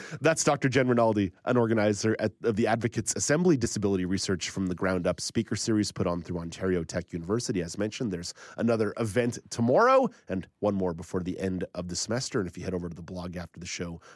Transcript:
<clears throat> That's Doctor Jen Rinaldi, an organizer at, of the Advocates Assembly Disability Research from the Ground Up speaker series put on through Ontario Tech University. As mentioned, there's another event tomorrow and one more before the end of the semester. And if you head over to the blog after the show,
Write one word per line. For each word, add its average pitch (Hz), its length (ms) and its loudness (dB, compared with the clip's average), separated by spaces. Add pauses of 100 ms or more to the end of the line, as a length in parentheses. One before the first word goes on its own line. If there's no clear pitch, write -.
<clears throat> 147 120 -12
That's 151 240 2
Doctor 143 240 4
Jen 127 180 4
Rinaldi, 113 460 4 (100)
an 123 140 2
organizer 110 600 4
at, 107 120 0 (120)
of 113 120 2
the 110 100 2
Advocates 113 520 0
Assembly 160 400 4
Disability 101 480 0
Research 92 440 -2
from 95 180 -2
the 90 60 -2
Ground 90 320 0
Up 90 140 0
speaker - 380 -4
series 107 340 0
put 98 160 -2
on 87 140 -2
through 87 180 -6
Ontario 87 420 -2
Tech 85 300 -6
University. 95 500 -2
As 82 160 -8
mentioned, 107 360 -4
there's 87 200 -8 (220)
another 110 460 0
event 117 380 0 (100)
tomorrow 226 600 4 (200)
and 170 180 -4 (140)
one 101 140 2
more 92 180 0
before 90 300 -4
the 87 180 -4
end 92 240 -2 (100)
of 90 140 -8
the 90 80 -6
semester. 120 420 -4
And 92 80 -2
if - 100 -12
you 87 60 -10
head 92 100 -4
over 87 140 -4
to 82 80 -10
the 90 60 -14
blog 87 340 -10
after 87 240 -12
the 85 60 -12
show, 85 340 -8 (160)